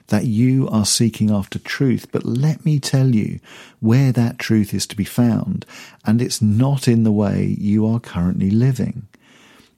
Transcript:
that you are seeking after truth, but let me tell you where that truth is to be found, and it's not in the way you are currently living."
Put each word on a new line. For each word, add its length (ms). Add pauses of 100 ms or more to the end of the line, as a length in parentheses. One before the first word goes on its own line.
that 180
you 440
are 160
seeking 460
after 280
truth, 520
but 140
let 400
me 140
tell 360
you 240 (400)
where 320
that 280
truth 340
is 140
to 100
be 80
found, 600 (380)
and 180
it's 200
not 460
in 160
the 80
way 480
you 260
are 140
currently 500
living." 580 (720)